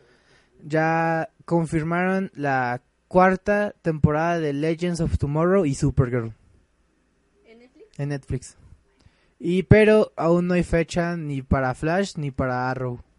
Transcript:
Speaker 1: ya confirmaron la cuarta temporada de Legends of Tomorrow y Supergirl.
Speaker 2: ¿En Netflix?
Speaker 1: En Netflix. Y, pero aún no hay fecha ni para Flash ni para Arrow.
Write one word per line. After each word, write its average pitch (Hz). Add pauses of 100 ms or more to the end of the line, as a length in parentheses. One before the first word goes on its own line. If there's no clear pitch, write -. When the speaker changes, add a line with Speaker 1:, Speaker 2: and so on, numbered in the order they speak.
(640)
Speaker 1:
ya 160 (160)
confirmaron 170
la 131 (300)
cuarta 196
temporada 160
de 151
Legends 165
of 160
Tomorrow 165
y 139
Supergirl. 123 (1120)
Speaker 2:
¿En 226
Netflix? 262
Speaker 1:
En 143
Netflix. 139 (840)
Y, 180
pero 214
aún 175
no 180
hay 175
fecha 170
ni 147
para 127
Flash 180
ni 143
para 127
Arrow. 127 (160)